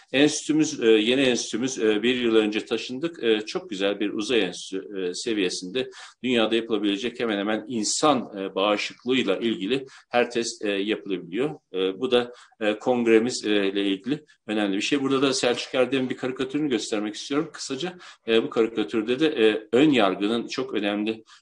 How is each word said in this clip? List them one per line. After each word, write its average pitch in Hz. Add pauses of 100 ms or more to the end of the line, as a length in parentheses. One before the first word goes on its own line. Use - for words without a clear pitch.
(120)
enstitümüz, 147
e, 117
yeni 113
enstitümüz, 120
e, 107
bir 123
yıl 117
önce 107
taşındık. 127
E, 110
çok -
güzel 98
bir 101
uzay 110
enstitüsü, 95
e, 90
seviyesinde 104 (320)
dünyada 113
yapılabilecek 113
hemen 110
hemen 107
insan, 113
e, 95
bağışıklığıyla 104
ilgili 113 (240)
her 120
test, -
e, 104
yapılabiliyor. 98 (220)
E, 95
bu 127
da, 120 (280)
e, 107
kongremiz, 120
e, 101
ile 101
ilgili 110 (220)
önemli 104
bir 107
şey. 143
Burada 135
da 131
Selçuk -
Erdem'in 127
bir 123
karikatürünü 139
göstermek 107
istiyorum 147
kısaca. 151 (300)
E, 113
bu -
karikatürde 113
de, 160
e, 110
ön 147
yargının 104
çok -
önemli 104 (180)